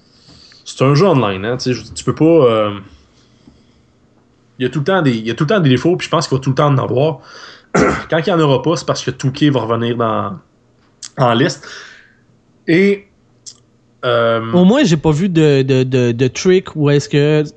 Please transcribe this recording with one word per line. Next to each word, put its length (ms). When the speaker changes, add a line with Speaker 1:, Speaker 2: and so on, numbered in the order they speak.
Speaker 1:
c'est 180
un 120
jeu 100
online, 400
hein, 120
tu 80
sais, 80
je, 200
tu 100
peux 120
pas, 100
euh... 540
Il 40
y 20
a 40
tout 100
le 60
temps 160
des, 100
il 160
y 40
a 40
tout 80
le 60
temps 100
des 100
défauts, 260
puis 100
je 40
pense 180
qu'il 100
va 60
tout 60
le 60
temps 120
en 100
avoir. 420
<clears throat> 20
Quand 80
il 100
y 40
en 80
aura 220
pas, 140
c'est 100
parce 180
que 80
Touquet 380
va 120
revenir 360
dans, 420
en 160
liste. 340
Et, 400
euh, 480
Speaker 2:
Au 120
moins, 180
j'ai 140
pas 140
vu 180
de, 340
de, 200
de, 280
de 160
trick 480
où 140
est-ce 200
que 340